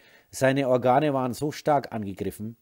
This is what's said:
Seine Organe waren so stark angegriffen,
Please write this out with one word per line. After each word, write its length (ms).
Seine 380
Organe 440
waren 220
so 180
stark 400
angegriffen, 680